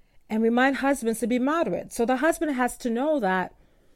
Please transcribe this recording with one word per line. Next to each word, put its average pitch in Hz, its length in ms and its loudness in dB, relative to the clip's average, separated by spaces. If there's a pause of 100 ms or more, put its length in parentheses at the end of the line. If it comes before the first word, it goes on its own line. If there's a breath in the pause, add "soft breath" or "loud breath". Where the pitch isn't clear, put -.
(280)
and 214 140 0
remind 247 340 2
husbands 240 440 -2
to 247 60 -2
be 240 120 0
moderate. 254 540 -2
So 233 120 -2
the 254 120 2
husband 311 360 0
has 247 260 -2
to 247 120 -4
know 277 300 0
that, 185 340 0 (420)